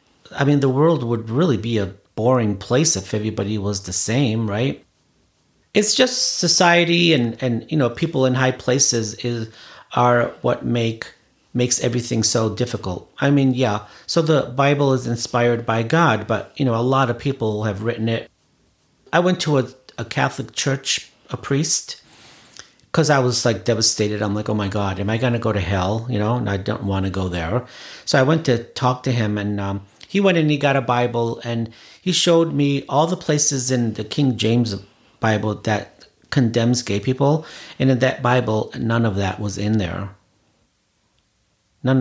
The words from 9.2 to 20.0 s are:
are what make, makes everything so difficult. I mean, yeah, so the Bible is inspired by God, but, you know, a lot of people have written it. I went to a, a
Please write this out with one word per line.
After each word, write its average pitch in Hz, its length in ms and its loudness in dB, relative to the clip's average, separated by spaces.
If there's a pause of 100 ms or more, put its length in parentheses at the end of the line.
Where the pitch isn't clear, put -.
are 120 320 4 (140)
what 123 240 -2
make, 113 460 -2 (420)
makes 123 300 0
everything 120 400 0
so 110 260 2
difficult. 101 680 -6
I 139 120 2
mean, 139 220 4
yeah, 110 320 0 (220)
so - 140 0
the 147 340 2
Bible 139 380 4
is 123 140 -2
inspired 120 580 0
by 113 180 0
God, 117 440 2
but, - 280 -2
you 143 100 -2
know, 117 100 2
a 117 60 0
lot 131 300 2
of 117 80 -2
people 110 460 -2
have 104 180 -2
written 113 260 -2
it. - 200 -4 (840)
I 156 80 4
went 180 220 2
to 147 180 2
a, 127 80 -2 (320)
a 117 60 -6